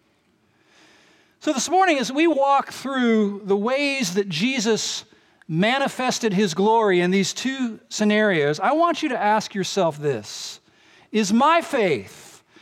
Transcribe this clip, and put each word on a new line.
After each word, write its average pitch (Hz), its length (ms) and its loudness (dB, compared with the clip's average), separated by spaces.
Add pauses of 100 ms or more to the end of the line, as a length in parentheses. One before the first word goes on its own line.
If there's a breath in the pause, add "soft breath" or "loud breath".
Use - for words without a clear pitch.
(1400 soft breath)
So 302 140 -2
this 254 160 -2
morning, 349 300 2
as 226 120 -4
we 302 160 2
walk 277 460 2
through 226 720 0
the 196 100 0
ways 262 600 -2
that 202 120 -2
Jesus 214 760 -2 (420 soft breath)
manifested 233 840 -2
his 185 200 0
glory 202 460 2
in 180 120 2
these 190 220 0
two 254 540 -6
scenarios, 202 720 2
I 202 140 2
want 330 280 2
you 311 60 -2
to 240 100 -2
ask 208 380 0
yourself 175 420 -2
this. 139 640 -6 (540 soft breath)
Is 214 180 0
my 294 300 4
faith 180 840 -4 (180 loud breath)